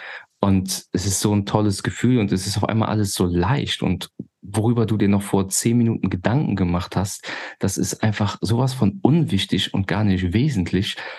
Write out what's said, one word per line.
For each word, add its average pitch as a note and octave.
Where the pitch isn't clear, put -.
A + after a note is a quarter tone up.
und G2
es F#2+
ist G2
so G#2
ein G#2
tolles G#2
Gefühl B2
und G2+
es F#2+
ist G#2
auf G2+
einmal A2
alles G#2
so F#2+
leicht F2
und -
worüber A2
du G#2
dir G2+
noch G2+
vor G2
zehn A#2
Minuten A#2
Gedanken G2+
gemacht F2
hast, -
das -
ist -
einfach G#2+
sowas B2+
von G#2
unwichtig A#2
und G2
gar G2+
nicht F#2
wesentlich, G2+